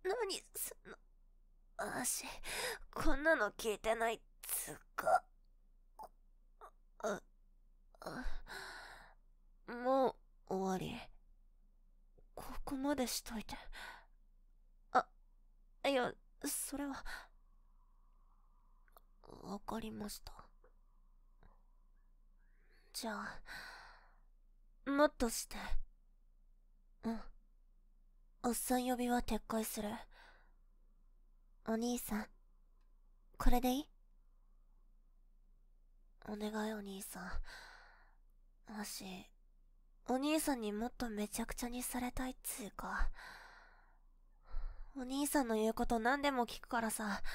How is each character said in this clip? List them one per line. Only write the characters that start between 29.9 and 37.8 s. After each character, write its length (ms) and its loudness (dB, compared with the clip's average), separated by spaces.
お 60 0
兄 260 0
さ 220 -2
ん、 60 -8
こ 140 10
れ 100 10
で 120 4
い 80 2
い？ 80 -10
お 80 -8
願 320 -2
い、 40 -4
お 60 -6
兄 240 -10
さ 180 -12